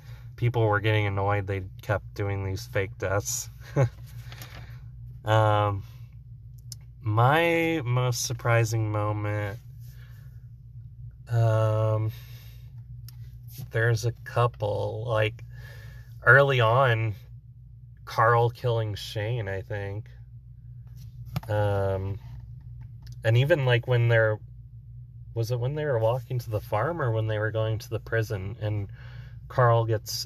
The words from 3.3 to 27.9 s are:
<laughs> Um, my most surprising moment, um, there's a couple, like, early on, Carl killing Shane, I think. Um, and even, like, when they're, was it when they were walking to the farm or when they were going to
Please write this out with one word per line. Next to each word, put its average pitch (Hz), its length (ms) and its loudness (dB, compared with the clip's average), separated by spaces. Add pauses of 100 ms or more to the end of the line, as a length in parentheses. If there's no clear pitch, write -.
<laughs> 139 120 4 (1400)
Um, 104 600 4 (1200)
my 160 840 4
most 123 400 2
surprising 117 640 2
moment, 104 680 -2 (1700)
um, 110 800 4 (1600)
there's 117 360 2
a 117 80 0 (100)
couple, 107 840 -2
like, 110 360 0 (840)
early 135 340 10
on, 113 540 6 (920)
Carl 117 440 4
killing 113 460 -2
Shane, 110 520 -4
I 95 140 -4
think. 101 480 -8 (1400)
Um, 98 680 0 (1080)
and 113 140 6
even, 143 280 4
like, 120 220 4
when 120 200 4
they're, 110 320 4 (960)
was 113 160 -2
it 123 80 0
when 131 160 -2
they 151 100 -2
were 127 140 2
walking 120 400 0
to 117 100 -6
the 104 120 -2
farm 143 380 0
or 123 120 2
when 110 160 0
they 107 100 0
were 107 140 0
going 110 260 0
to - 140 -12